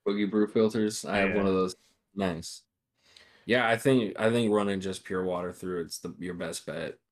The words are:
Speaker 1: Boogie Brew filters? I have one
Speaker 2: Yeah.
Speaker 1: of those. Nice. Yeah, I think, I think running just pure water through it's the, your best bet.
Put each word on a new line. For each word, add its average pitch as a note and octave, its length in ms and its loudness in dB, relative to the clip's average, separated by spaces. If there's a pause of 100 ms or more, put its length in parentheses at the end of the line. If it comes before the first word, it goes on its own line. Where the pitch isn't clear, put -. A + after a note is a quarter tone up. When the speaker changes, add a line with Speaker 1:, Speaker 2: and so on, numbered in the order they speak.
Speaker 1:
Boogie G2+ 240 0
Brew G#2 160 2
filters? G#2+ 580 0
I G2+ 140 -2
have G2 160 2
one G2+ 100 2
Speaker 2:
Yeah. G2 60 2
Speaker 1:
of F#2+ 60 2
those. F#2 200 0 (380)
Nice. F2+ 480 -4 (840)
Yeah, A#2+ 240 2
I A#2 80 4
think, A#2+ 420 2
I A2 120 4
think A#2 220 2
running G2+ 280 2
just F#2+ 240 -6
pure F#2 200 -4
water F2+ 280 -2
through F2+ 300 -6
it's - 160 -10
the, E2+ 200 -10
your F2 160 -8
best E2+ 300 -8
bet. D#2 340 -8 (140)